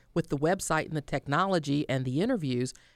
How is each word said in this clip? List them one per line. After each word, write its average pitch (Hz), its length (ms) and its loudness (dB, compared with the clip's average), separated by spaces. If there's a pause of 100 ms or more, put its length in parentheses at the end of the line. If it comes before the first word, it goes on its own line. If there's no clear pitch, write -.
(140)
with - 160 -2
the 147 80 -2
website 160 480 2
and 156 120 -6
the 143 40 -4
technology 151 880 0
and 131 160 0
the 131 160 0
interviews, 143 520 0 (220)